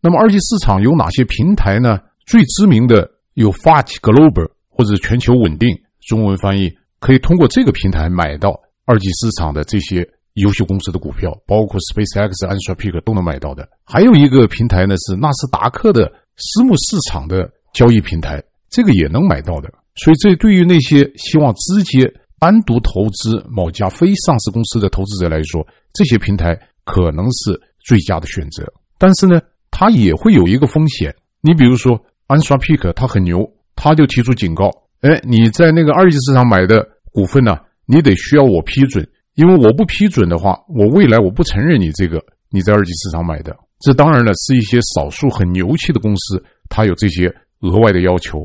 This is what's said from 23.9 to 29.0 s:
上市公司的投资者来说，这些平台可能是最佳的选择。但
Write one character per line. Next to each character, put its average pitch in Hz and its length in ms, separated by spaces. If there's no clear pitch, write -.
上 156 240
市 107 140
公 117 140
司 - 120
的 101 100
投 95 160
资 98 140
者 90 100
来 80 140
说， 78 240
这 - 120
些 120 120
平 101 200
台 85 200
可 87 260
能 78 220
是 - 280
最 117 200
佳 85 200
的 - 80
选 76 220
择。 - 140
但 190 200